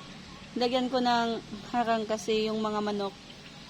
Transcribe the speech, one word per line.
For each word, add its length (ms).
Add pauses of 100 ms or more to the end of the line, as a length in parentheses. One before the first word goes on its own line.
(560)
Lagyan 320
ko 160
ng 400 (320)
harang 320
kasi 400
yung 160
mga 160
manok, 340 (560)